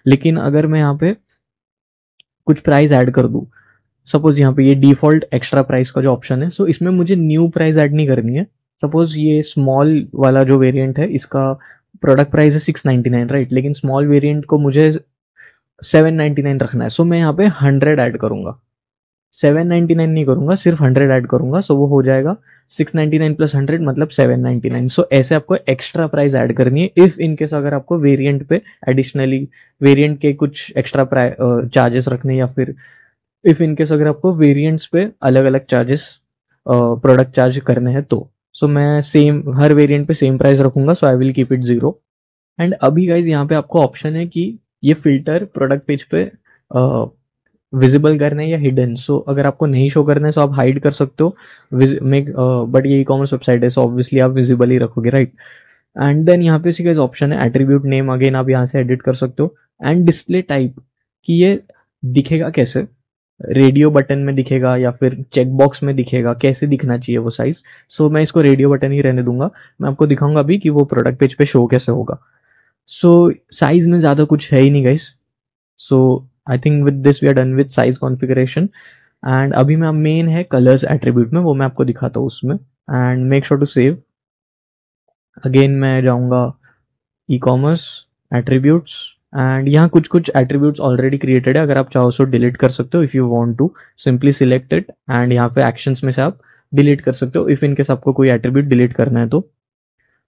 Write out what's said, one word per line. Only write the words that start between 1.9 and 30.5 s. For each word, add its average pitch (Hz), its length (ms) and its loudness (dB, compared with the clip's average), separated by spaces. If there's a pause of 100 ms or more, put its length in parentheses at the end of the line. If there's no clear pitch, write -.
कुछ 151 140 2
price 143 320 2
ऐड 127 200 2
कर 123 160 2
दूँ। 117 200 -6 (580)
Suppose 147 340 0
यहाँ 135 140 2
पे 139 100 0
ये 139 120 4
default 139 580 4
extra 135 280 -2
price 127 300 -2
का 135 100 -4
जो 131 120 2
option 131 300 -4
है, 175 60 -4
so 190 180 -4
इसमें 175 240 -2
मुझे 180 240 0
new 160 320 0
price 160 300 0
add 147 160 2
नहीं 151 140 0
करनी 120 280 -2
है। 170 80 -2 (420)
Suppose 160 300 -2
ये 151 260 0
small 143 720 0
वाला 135 280 2
जो 135 140 4
variant 131 420 0
है, - 80 -2
इसका 135 460 -4 (480)
product 143 300 2
प्राइस 151 220 4
है 156 60 -2
सिक्स - 260 -6
ninety 123 240 0
nine, 120 180 -2
right? 131 240 -4
लेकिन 131 220 -2
small 139 340 -2
variant 147 380 0
को 156 120 0
मुझे 151 420 2 (800)
सेवन 160 320 2
नाइंटी 151 280 -2
नाइन 139 180 -2
रखना 123 240 -4
है, 117 60 -6
so 170 160 -2
मैं 170 120 0
यहाँ 160 160 0
पे 185 120 0
हंड्रेड 139 540 0
ऐड 117 180 -2
करूँगा। 107 420 -8 (720)
सेवन 156 360 0
नाइंटी 170 280 0
नाइन 160 140 0
नहीं 160 160 -2
करूँगा, 139 300 0
सिर्फ 147 260 0
हंड्रेड 135 300 2
ऐड 123 160 0
करूँगा, 139 320 -2
so 196 120 -2
वो 139 160 2
हो 139 160 2
जाएगा 135 340 -2 (320)
सिक्स - 260 -6
नाइंटी 156 240 0
नाइन 156 140 0
प्लस 156 220 -2
हंड्रेड 143 260 -2
मतलब 143 280 -2
सेवन 123 300 0
नाइंटी 123 300 -4
नाइन। 123 200 -4
So - 220 0
ऐसे 135 240 2
आपको 156 200 -2
extra 156 520 -4
price 143 260 -2
add 120 240 -2
करनी 131 240 0
है, 185 180 -2
if 180 120 6
in 160 260 -4
case 156 160 -6
अगर 143 200 -4
आपको 143 240 -4
variant 139 500 0
पे 180 140 -2 (280)
additionally, 135 560 -2 (360)
variant 143 380 4
के 147 140 0
कुछ 143 440 -6